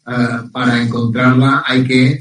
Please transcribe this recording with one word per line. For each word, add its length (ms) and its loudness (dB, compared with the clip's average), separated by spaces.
eh, 460 -4
para 320 0
encontrarla 840 0
hay 200 0
que 360 2